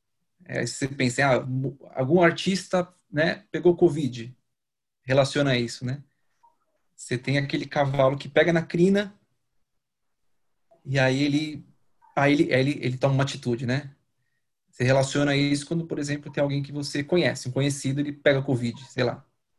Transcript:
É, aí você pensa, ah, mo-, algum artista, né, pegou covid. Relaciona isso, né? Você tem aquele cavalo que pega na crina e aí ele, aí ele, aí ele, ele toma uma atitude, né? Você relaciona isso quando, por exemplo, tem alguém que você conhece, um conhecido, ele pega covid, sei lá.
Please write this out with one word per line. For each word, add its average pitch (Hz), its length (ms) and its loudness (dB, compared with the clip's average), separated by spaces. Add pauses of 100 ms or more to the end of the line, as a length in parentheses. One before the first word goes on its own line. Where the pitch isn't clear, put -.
(460)
É, 127 140 -6
aí 120 80 -2
você 139 200 -6
pensa, 135 400 0
ah, 123 180 4
mo-, 131 320 -6 (180)
algum 151 260 4
artista, 180 720 0 (180)
né, 156 400 -2
pegou 170 240 4
covid. 135 600 0 (680)
Relaciona 135 540 2
isso, 120 280 -6
né? 139 180 -6 (920)
Você - 220 -8
tem 135 200 -2
aquele 139 300 -4
cavalo 139 500 2
que 139 120 -12
pega 160 240 4
na 165 100 2
crina 196 520 2 (1700)
e 139 140 -2
aí 131 240 2
ele, 151 420 -2 (500)
aí 143 180 4
ele, 156 200 2
aí 127 80 4
ele, 143 240 -2
ele 127 120 -2
toma 135 160 2
uma 135 100 2
atitude, 127 420 -4
né? 139 300 -4 (760)
Você - 120 -6
relaciona 139 520 2
isso 143 320 0
quando, 165 200 -4
por 151 120 -6
exemplo, 143 320 -6
tem 147 100 -2
alguém 139 220 -2
que 139 80 -14
você 143 320 -6
conhece, 143 460 0
um - 20 -6
conhecido, 139 480 -2
ele 147 140 -4
pega 135 280 2
covid, 120 500 -2
sei 127 120 -2
lá. 117 220 -4 (340)